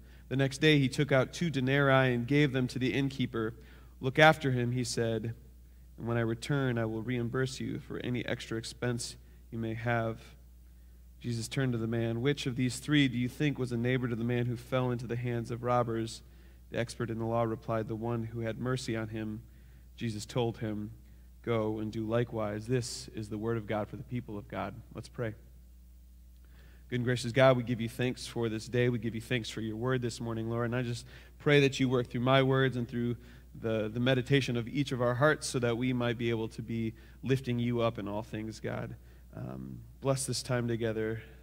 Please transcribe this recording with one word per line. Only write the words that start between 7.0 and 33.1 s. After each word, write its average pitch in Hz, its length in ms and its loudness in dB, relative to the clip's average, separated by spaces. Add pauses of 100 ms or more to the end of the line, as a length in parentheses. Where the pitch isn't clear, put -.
reimburse 123 580 -2
you - 200 -4
for - 220 -10
any 123 260 -2
extra 113 320 -4
expense 117 560 -4 (340)
you 117 80 -8
may 113 160 -4
have." 113 480 -2 (1000)
Jesus 113 280 -4
turned 131 260 0
to 117 40 -2
the 113 100 -2
man. 117 340 0
"Which 143 240 0
of 127 100 -2
these 127 240 0
three 143 280 4
do 120 100 0
you 123 100 0
think 135 320 0
was 120 120 -2
a 120 60 0
neighbor 123 300 2
to 117 80 -2
the 110 80 -2
man 120 220 0
who 120 100 -2
fell 127 340 -2
into 123 160 -4
the 120 120 -4
hands 120 340 -4
of 117 120 -6
robbers?" 113 580 0 (500)
The - 80 -2
expert 117 300 -4
in 113 100 -4
the 113 60 -2
law 117 180 2
replied, 110 440 -2
"The 113 80 -4
one 113 280 -4
who 113 160 -8
had 113 200 -4
mercy 127 360 -2
on 110 140 -4
him." 110 320 -6 (560)
Jesus 107 280 -6
told 117 340 -2
him, 107 320 -6 (500)
"Go 110 380 0
and 107 120 -4
do 110 140 -4
likewise." 110 640 -2
This 123 420 -2
is 110 180 -8
the 107 100 -6
word 117 200 -2
of 104 100 -6
God 107 220 -2
for 104 80 -10
the - 60 -12
people 117 340 -8
of 104 100 -12
God. 98 280 -6 (180)
Let's - 160 -12
pray. 110 260 -6 (1500)
Good 123 60 -2
and 120 100 0
gracious 120 260 0
God, 131 260 8
we 123 60 0
give 113 180 -2
you 117 80 -4
thanks 123 360 -4
for 117 240 -2
this 110 180 -4
day. 123 220 2
We 120 80 0
give 107 160 -4
you 113 80 -6
thanks 113 280 -4
for 113 120 -6
your 110 140 -4
word 127 260 -2
this 117 200 -4
morning, 113 280 -4
Lord. 117 160 0
And 117 100 -2
I 127 80 0
just 120 220 -4 (320)
pray 143 220 6
that 139 200 4
you 131 100 4
work 123 200 2
through 120 120 -2
my 131 200 6
words 131 360 4
and 120 100 -2
through 120 300 -2 (360)